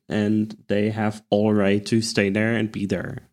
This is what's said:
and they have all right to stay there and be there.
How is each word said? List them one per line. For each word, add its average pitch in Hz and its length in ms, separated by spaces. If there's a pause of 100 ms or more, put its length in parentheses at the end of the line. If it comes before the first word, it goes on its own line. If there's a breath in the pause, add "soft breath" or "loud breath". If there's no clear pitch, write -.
and 107 480 (120)
they 104 240
have 107 380
all 107 240
right 101 340
to 113 140
stay 110 280
there 110 260
and 110 160
be 101 140
there. - 480